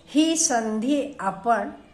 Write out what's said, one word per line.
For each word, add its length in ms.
ही 280
संधी 840
आपण 500